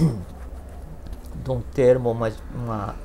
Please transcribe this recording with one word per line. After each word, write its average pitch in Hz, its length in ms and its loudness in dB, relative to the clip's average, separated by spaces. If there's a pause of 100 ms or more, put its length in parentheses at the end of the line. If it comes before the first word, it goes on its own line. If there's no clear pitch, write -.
(1400)
de 131 80 -4
um 123 100 0
termo, 127 500 6
uma, 113 200 0 (240)
uma, 110 500 -4